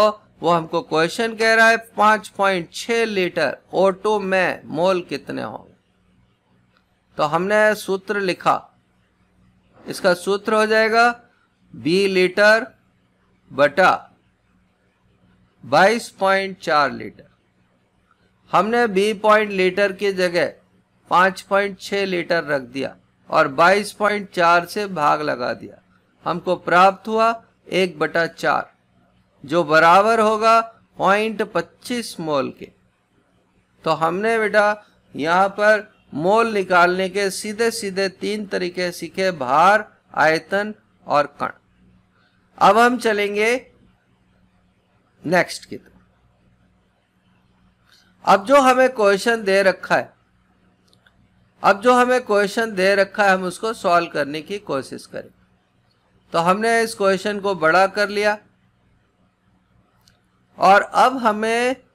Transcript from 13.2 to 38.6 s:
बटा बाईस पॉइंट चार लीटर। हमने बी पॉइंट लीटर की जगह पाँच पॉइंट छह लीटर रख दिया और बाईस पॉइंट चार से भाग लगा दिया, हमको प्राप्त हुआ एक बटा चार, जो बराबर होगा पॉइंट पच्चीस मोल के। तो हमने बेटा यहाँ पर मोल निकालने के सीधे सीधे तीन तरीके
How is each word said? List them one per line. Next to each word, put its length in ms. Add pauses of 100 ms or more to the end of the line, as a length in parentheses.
बटा 400 (1700)
बाईस 480
पॉइंट 480
चार 320
लीटर। 360 (1200)
हमने 380
बी 300
पॉइंट 320
लीटर 420
की 200
जगह 400 (580)
पाँच 300
पॉइंट 400
छह 240
लीटर 400
रख 180
दिया 320 (340)
और 240
बाईस 400
पॉइंट 380
चार 340
से 240
भाग 320
लगा 320
दिया, 280 (440)
हमको 320
प्राप्त 500
हुआ 260 (360)
एक 300
बटा 280
चार, 440 (720)
जो 220
बराबर 540
होगा 400 (380)
पॉइंट 440 (120)
पच्चीस 640
मोल 400
के। 120 (1120)
तो 100
हमने 460
बेटा 440 (320)
यहाँ 360
पर 400 (240)
मोल 380
निकालने 560
के 220
सीधे 400
सीधे 400
तीन 360
तरीके 440